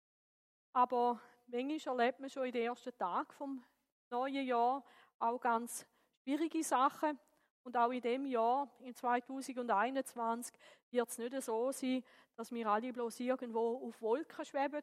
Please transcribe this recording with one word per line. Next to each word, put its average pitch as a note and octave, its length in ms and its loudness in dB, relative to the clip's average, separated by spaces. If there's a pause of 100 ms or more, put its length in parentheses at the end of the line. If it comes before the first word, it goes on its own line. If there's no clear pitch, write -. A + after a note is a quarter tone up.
(720)
Aber A#3+ 480 4 (280)
manchmal C4 520 -2
erlebt B3+ 220 4
man C4+ 80 -8
schon C4 160 -4
in B3+ 80 -2
den A#3 140 0
ersten B3 300 -8
Tagen G3+ 360 -2
vom C4+ 320 -8 (440)
neuen C4+ 360 -2
Jahr B3 360 2 (380)
auch A#3 220 0
ganz A#3 440 0 (380)
schwierige D#4 400 0
Sachen. C#4+ 560 2 (460)
Und B3 100 -6
auch A#3+ 160 4
in B3 100 -2
dem B3+ 240 0
Jahr, B3 440 2 (100)
in B3+ 160 -14
zweitausendeinundzwanzig, B3 1600 0 (360)
wird A#3+ 200 0
es - 80 -10
nicht B3 240 -4
so A#3+ 320 -2
sein, B3+ 300 -2 (320)
dass A3+ 160 -12
wir A#3 160 -4
alle A3+ 240 2
bloß A#3 280 -6
irgendwo A#3 680 -2
auf A3+ 140 -12
Wolken C4 420 -2
schweben, C#4+ 400 -2